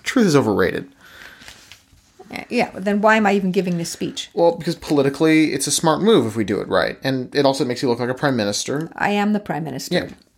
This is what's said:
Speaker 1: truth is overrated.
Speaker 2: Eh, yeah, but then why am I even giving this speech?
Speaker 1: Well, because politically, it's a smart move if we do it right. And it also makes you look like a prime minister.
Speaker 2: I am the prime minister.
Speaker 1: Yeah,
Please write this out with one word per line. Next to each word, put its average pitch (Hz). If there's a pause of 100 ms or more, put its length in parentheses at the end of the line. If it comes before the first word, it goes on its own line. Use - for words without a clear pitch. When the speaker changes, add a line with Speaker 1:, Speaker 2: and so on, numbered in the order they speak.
Speaker 1:
truth 233
is 151
overrated. 95 (1400)
Speaker 2:
Eh, -
yeah, 240
but 185
then 208
why 220
am 220
I 202
even 190
giving 180
this 170
speech? -
Speaker 1:
Well, 170
because 165
politically, 156
it's 139
a 147
smart 156
move 190
if 107
we 110
do 101
it 98
right. 87
And 131
it 135
also 135
makes 123
you 139
look 120
like 123
a 127
prime 135
minister. 120
Speaker 2:
I -
am 208
the 208
prime 160
minister. 147
Speaker 1:
Yeah, - (300)